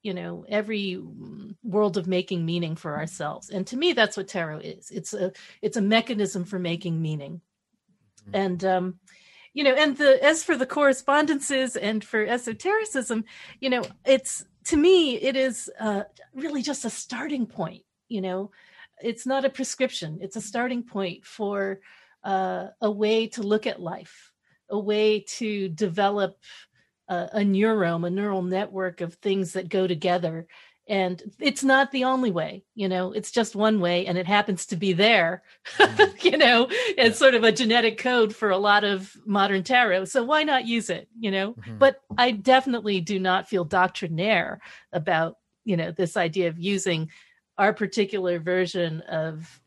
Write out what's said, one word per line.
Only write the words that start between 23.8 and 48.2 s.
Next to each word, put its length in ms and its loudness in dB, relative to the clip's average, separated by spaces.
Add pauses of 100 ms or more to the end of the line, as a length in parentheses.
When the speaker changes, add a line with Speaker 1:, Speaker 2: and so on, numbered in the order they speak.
Speaker 1:
life, 520 -14 (360)
a 100 -4
way 420 2
to 480 -6
develop 680 0 (720)
a, 260 -4
a 100 2
neurome, 600 2
a 60 -4
neural 320 -2
network 580 -4
of 140 -8
things 380 -2
that 160 -6
go 180 0
together. 640 -2 (400)
And 340 -2 (160)
it's 240 -2
not 300 4
the 120 -2
only 280 0
way, 320 -6 (100)
you 140 -2
know, 240 -2
it's 180 -6
just 240 0
one 240 2
way 280 0
and 120 -2
it 80 -2
happens 400 0
to 100 -6
be 160 0
there, 520 4 (140)
<laughs> 200 -8
Speaker 2:
Mm-hmm. 480 4
Speaker 1:
you 100 4
know, 340 6
it's 260 -2
Speaker 2:
Yeah. 160 6
Speaker 1:
sort 240 6
of 80 4
a 80 8
genetic 460 2
code 360 2
for 160 0
a 80 2
lot 240 4
of 420 -4
modern 380 2
tarot. 440 2
So 180 0
why 180 2
not 240 0
use 240 -2
it, 180 -6 (100)
you 120 -4
know? 220 -2
Speaker 2:
Mm-hmm. 260 -14
Speaker 1:
But 220 6 (180)
I 140 4
definitely 680 2
do 200 -4
not 280 0
feel 160 0
doctrinaire 960 -2 (320)
about, 440 -2 (280)
you 120 0
know, 160 -4
this 240 -2
idea 320 0
of 100 -6
using 520 -2 (460)
our 160 4
particular 680 -2